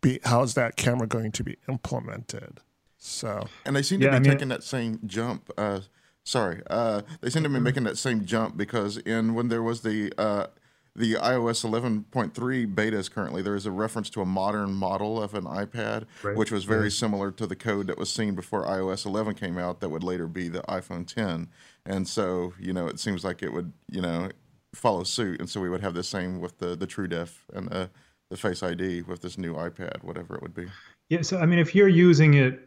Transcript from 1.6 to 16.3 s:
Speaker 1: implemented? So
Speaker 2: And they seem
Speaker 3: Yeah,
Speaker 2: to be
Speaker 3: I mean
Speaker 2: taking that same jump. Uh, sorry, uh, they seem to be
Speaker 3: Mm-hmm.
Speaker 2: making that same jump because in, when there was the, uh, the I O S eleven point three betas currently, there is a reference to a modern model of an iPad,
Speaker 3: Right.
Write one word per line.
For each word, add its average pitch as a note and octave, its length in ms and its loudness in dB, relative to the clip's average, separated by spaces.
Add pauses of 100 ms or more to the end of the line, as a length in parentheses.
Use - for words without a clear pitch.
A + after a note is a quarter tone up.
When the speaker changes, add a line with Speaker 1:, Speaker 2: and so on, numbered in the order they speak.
Speaker 1:
implemented? A#2 880 -8 (380)
So G#2+ 500 -8 (180)
Speaker 2:
And C#3 100 0
they C#3 80 2
seem F#3+ 180 2
Speaker 3:
Yeah, C3+ 60 8
Speaker 2:
to C#3 60 6
be - 40 6
Speaker 3:
I - 20 6
mean C3+ 120 8
Speaker 2:
taking C#3 180 2
that - 140 -4
same A#2 420 -4
jump. A2+ 520 -4
Uh, G2+ 240 -2 (440)
sorry, G2 440 0
uh, G#2+ 340 0 (180)
they A#2+ 80 -2
seem D#3+ 140 0
to D3 60 0
be C#3 60 0
Speaker 3:
Mm-hmm. B2 80 2
Speaker 2:
making B2+ 220 2
that G#2 120 -2
same A2+ 280 0
jump A2 320 0
because G2+ 400 -2
in, A2+ 380 0
when A#2+ 120 0
there A#2 160 0
was A#2 200 -2
the, G#2+ 340 0
uh, G#2 300 0 (460)
the A2+ 220 2
I B2 200 2
O A#2 120 2
S A#2 160 0
eleven A2+ 420 0
point A2 300 -2
three B2+ 300 -2
betas G#2 440 0
currently, F2 320 -4
there G2+ 140 -2
is G2+ 100 -4
a G#2 60 -4
reference G#2+ 380 -2
to G#2+ 120 -6
a F#2 40 0
modern G2 480 0
model G2 500 -2
of G2+ 100 -8
an G2 120 -6
iPad, G#2+ 600 -6 (160)
Speaker 3:
Right. G2+ 120 -2